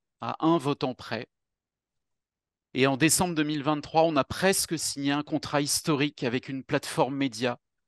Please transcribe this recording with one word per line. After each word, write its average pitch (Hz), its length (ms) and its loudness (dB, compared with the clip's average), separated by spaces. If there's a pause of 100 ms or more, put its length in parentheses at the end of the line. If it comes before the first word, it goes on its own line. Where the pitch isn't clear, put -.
(200)
à 117 160 -6 (100)
un 165 120 6
votant 135 380 -2
près. - 340 -8 (1400)
Et 131 140 4
en 135 100 2
décembre 165 380 2
deux 151 80 2
mille 147 200 -2
vingt-trois, 151 400 2
on 165 120 2
a 139 80 4
presque 185 540 0
signé 139 340 -2
un 147 120 -2
contrat 147 380 -2
historique 147 640 -2
avec 123 260 -2
une 135 140 -8
plateforme 139 520 -2
média 123 440 -2 (280)